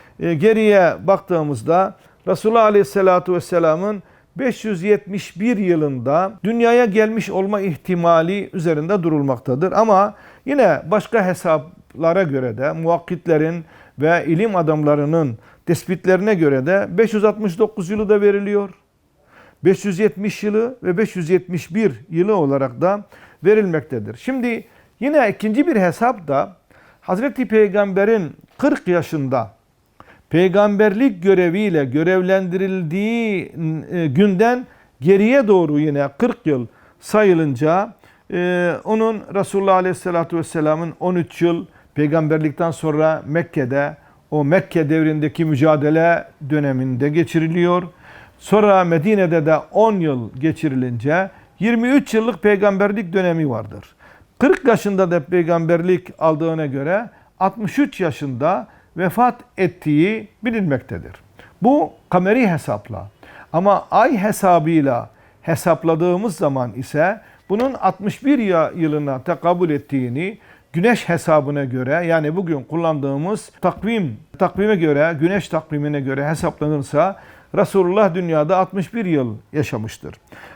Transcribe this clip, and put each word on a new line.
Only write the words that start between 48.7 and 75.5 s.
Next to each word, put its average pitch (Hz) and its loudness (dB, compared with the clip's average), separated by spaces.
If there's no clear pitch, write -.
Medine'de 170 2
de 160 4
on 214 0
yıl 143 -2
geçirilince 135 -2
yirmi 233 0
üç 240 2
yıllık 220 -2
peygamberlik 202 0
dönemi 170 0
vardır. 110 -10
Kırk 277 2
yaşında 190 2
da 170 0
peygamberlik 170 0
aldığına 160 -2
göre 147 -4
altmış 190 -2
üç 285 -2
yaşında 156 -4
vefat 233 0
ettiği 185 0
bilinmektedir. 185 -4
Bu 285 2
kameri 202 2
hesapla. 107 -6
Ama 190 0
ay 233 2
hesabıyla 165 0
hesapladığımız 170 0
zaman 131 -2
ise 156 -2
bunun 240 -2
altmış 202 -4
bir 285 2
ya-, 175 0
yılına 147 -4
tekabül 175 0
ettiğini, 143 -4
güneş 208 0
hesabına 147 0
göre, 131 -2
yani 160 0
bugün 165 -4
kullandığımız 156 -4
takvim, 180 -2
takvime 196 0
göre, 160 2
güneş 180 0
takvimine 147 -4